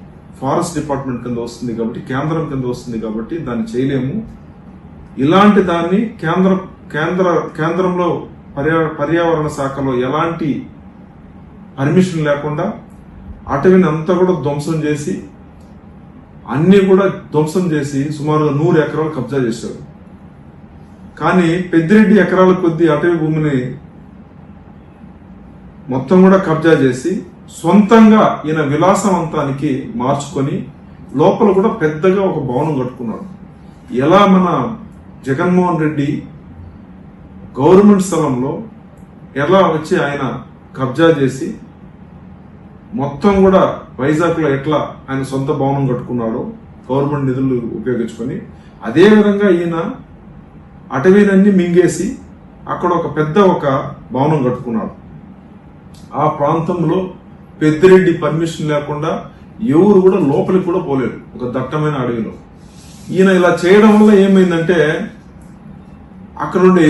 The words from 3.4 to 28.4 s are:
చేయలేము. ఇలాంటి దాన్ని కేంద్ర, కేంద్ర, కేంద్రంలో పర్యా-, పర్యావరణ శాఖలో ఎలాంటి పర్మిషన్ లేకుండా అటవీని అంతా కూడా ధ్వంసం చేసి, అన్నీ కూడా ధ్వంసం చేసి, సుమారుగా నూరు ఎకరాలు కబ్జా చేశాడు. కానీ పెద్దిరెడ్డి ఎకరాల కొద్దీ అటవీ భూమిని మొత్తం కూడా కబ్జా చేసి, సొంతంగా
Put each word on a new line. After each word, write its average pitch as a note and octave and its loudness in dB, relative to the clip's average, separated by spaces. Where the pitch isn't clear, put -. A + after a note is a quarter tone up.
చేయలేము. C3+ -4
ఇలాంటి F#3+ 4
దాన్ని F3 0
కేంద్ర, F#3 2
కేంద్ర, F3+ -2
కేంద్రంలో F3 -4
పర్యా-, D#3 -2
పర్యావరణ D#3+ 0
శాఖలో C3+ -6
ఎలాంటి D#3 -4
పర్మిషన్ D#3+ 0
లేకుండా D3+ -4
అటవీని F3+ 4
అంతా D#3+ -2
కూడా F3+ 2
ధ్వంసం D3 -4
చేసి, D3+ -6
అన్నీ F3+ 6
కూడా F#3+ 4
ధ్వంసం D#3 -2
చేసి, C#3 -4
సుమారుగా D3+ -2
నూరు D#3+ 0
ఎకరాలు D#3 -2
కబ్జా C3 -6
చేశాడు. A2 -6
కానీ F3 2
పెద్దిరెడ్డి F#3+ 4
ఎకరాల F#3 4
కొద్దీ E3 0
అటవీ E3 0
భూమిని D#3 -2
మొత్తం C3+ 2
కూడా F#3+ 6
కబ్జా D#3+ 0
చేసి, C#3+ 0
సొంతంగా G#3+ 4